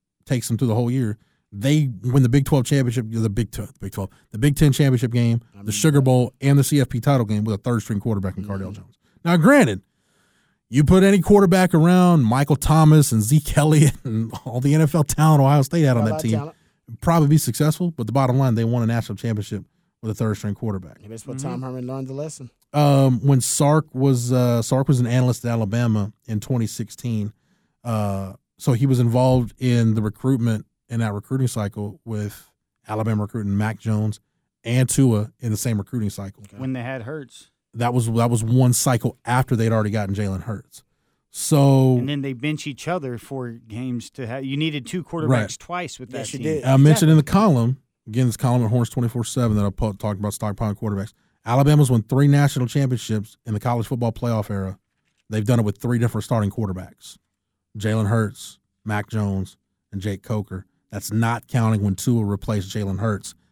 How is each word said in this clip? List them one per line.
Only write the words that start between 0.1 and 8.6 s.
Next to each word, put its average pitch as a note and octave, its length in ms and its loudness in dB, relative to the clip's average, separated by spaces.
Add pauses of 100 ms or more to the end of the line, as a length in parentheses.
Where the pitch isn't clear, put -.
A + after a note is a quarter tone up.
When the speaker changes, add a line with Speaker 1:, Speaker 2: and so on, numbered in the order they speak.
Speaker 1:
takes C3 220 -4
them A2+ 100 -2
through B2+ 100 -2
the A2 80 0
whole A#2+ 160 -2
year. A#2+ 260 -2 (340)
They C3+ 380 0 (140)
win B2+ 200 4
the B2 60 4
Big C#3 160 2
twelve C3+ 200 0
championship, B2 440 0
the A2+ 200 -2
Big G#2 220 -4
Tw-, - 180 -12 (100)
Big G2 140 -12
twelve, G2 160 -8 (220)
the A2 60 -12
Big C#3 200 0
Ten D3 160 4
championship B2+ 380 2
game, A#2 260 2
Speaker 2:
I - 20 -6
Speaker 1:
the - 80 -12 (120)
Speaker 2:
remember G#2 120 -8
Speaker 1:
Sugar C#3+ 280 2
Speaker 2:
that. C3+ 40 4
Speaker 1:
Bowl, B2+ 380 2
and C#3 180 4
the C3+ 40 4
C C#3 180 2
F B2 80 -2
P A#2+ 100 -6
title B2+ 260 2
game G#2+ 200 -2
with A2 100 -2
a - 20 -2
third A#2 240 -2
string G#2 180 -6
quarterback G2 380 -4
in F#2+ 60 -10
Cardale G2 240 -8